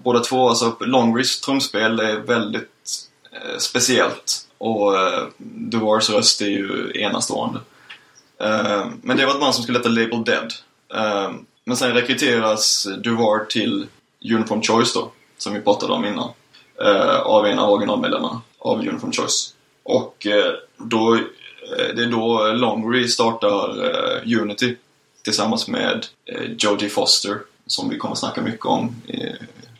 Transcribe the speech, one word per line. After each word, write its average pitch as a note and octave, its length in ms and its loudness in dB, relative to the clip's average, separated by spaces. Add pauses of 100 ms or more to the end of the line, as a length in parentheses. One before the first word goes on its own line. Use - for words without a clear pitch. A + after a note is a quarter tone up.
båda A#2+ 180 2
två. B2+ 280 2
Alltså, A#2 320 2
Longrys A#2+ 600 2
trumspel A2+ 600 0
är G#2+ 160 0
väldigt, A2 520 -2 (640)
eh, - 260 -10
speciellt. - 760 0 (240)
Och, G2+ 400 2
eh, F#2 260 0 (140)
Duvars A2 720 0
röst A2 300 2
är G#2 60 -2
ju G2 480 -4
enastående. G#2+ 640 -4 (800)
Eh, G#2 460 0 (160)
men B2+ 140 0
det C3+ 100 4
var C#3 80 2
ett C#3 60 -4
band C3+ 140 2
som A#2+ 80 -2
skulle A#2+ 160 0
heta A#2 100 0
Label A2+ 360 0
Dead. A#2 280 -2 (420)
Eh, G2+ 360 -2 (380)
men B2 80 -2
sen B2+ 180 0
rekryteras A#2 920 2 (100)
Duvar A2 460 2
till B2 420 -2 (480)
Uniform A2 280 0
Choice A#2 320 4
då, - 160 -4 (280)
som G2+ 160 -8
vi G#2 60 -6
pratade - 320 2
om - 120 0
innan, - 260 -4 (520)
eh, - 380 4
av G#2+ 260 4
en - 120 2
av G#2 120 4
originalmedlemmarna - 680 0 (180)
av - 200 -2
Uniform - 340 -4
Choice. - 420 -2 (280)
Och, - 440 -2
eh, G2+ 260 4 (240)
då, A2+ 380 2
eh, G#2+ 60 4 (760)
det A#2+ 60 0
är A#2+ 40 0
då A2+ 460 2
Longry A#2 560 0
startar, G#2 760 0
eh, - 560 0
Unity G#2+ 360 -2 (480)
tillsammans A2 440 0
med, - 380 -2 (200)
eh, - 160 -8 (160)
Jodie G2+ 300 0
Foster, G2+ 500 0 (280)
som - 220 -4
vi - 100 -4
kommer - 160 -6
snacka - 280 -4
mycket - 240 -6
om - 400 -2
i - 100 -10 (640)